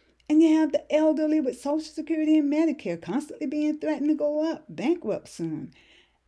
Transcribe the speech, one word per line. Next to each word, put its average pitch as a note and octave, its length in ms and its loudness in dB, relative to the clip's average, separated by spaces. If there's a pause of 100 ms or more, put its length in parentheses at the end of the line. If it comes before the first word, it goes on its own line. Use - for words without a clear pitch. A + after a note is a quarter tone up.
(280)
And D#4 140 6
you D#4 160 6
have D#4 140 2
the - 200 -4
elderly D#4 480 2
with - 200 -4
Social D4 200 -2
Security D#4 580 0
and C#4+ 140 2
Medicare D4 480 -2
constantly C#4 460 -6
being D4+ 320 -2
threatened D4 300 -2
to D4+ 80 2
go D4+ 340 -2
up, - 180 -8
bankrupt G#3+ 600 -4
soon. D#3 440 -8 (560)